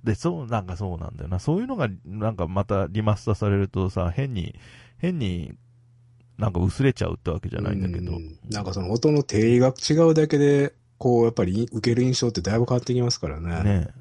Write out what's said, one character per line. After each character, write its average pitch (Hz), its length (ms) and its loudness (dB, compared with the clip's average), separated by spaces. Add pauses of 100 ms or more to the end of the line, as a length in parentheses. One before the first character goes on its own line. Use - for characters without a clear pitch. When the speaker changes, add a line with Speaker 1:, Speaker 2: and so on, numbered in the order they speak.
Speaker 1:
で、 107 120 0
そ 165 280 -4
う、 120 40 -10
な 110 140 -2
ん 92 40 -12
か 90 120 -8
そ 92 180 -6
う - 20 -10
な 82 120 -10
ん - 80 -14
だ 80 60 -10
よ - 60 -8
な。 92 100 -2
そ 151 180 0
う - 20 -2
い 240 60 -4
う - 20 -10
の 269 80 -6
が 143 140 -2 (160)
な 104 260 -4
ん 107 60 -10
か 90 100 -4
ま 92 160 -2
た 95 260 0
リ 101 120 -4
マ 107 160 2
ス - 80 -16
タ 120 60 0
ー 110 40 0
さ 104 140 -2
れ 101 80 2
る 98 100 0
と 92 220 -2
さ、 90 220 -2
変 135 220 -4
に、 92 220 -6 (420)
変 175 220 -4
に 90 360 -6 (840)
な 110 120 0
ん 95 40 -4
か 87 60 0
薄 98 240 2
れ 135 100 4
ち - 100 -4
ゃ 87 40 -2
う 82 80 -4
っ - 20 -20
て - 140 -4
わ 78 80 -4
け 92 100 -8
じ - 60 -8
ゃ - 60 -4
な 104 100 -2
い 101 40 -2
ん 95 60 -4
だ 92 80 -2
け 87 140 -6
ど。 87 100 -6
Speaker 2:
う - 20 -4
ん。 80 220 -12 (120)
な 104 120 -6
ん 98 40 -8
か 92 80 -6
そ 95 80 -6
の 90 100 -4
音 120 200 2
の 147 120 4
定 113 320 4
義 127 400 4
が 165 80 4
違 165 60 8
う 160 40 6
だ 156 140 4
け 151 100 2
で、 143 360 4 (240)
こ 123 240 4
う、 - 40 6
や 117 40 4
っ 113 40 -2
ぱ 110 120 2
り 101 260 0
受 110 200 0
け 113 40 4
る 123 80 2
印 127 180 2
象 123 80 0
っ - 20 -2
て 92 100 -4
だ 98 140 0
い 117 40 4
ぶ 120 60 4
変 123 100 0
わ 123 60 0
っ - 20 -18
て 127 100 -4
き 123 80 2
ま 120 100 0
す - 80 -4
か 82 80 -6
ら 73 120 -6
ね。 85 240 -4
Speaker 1:
ね。 98 240 2 (140)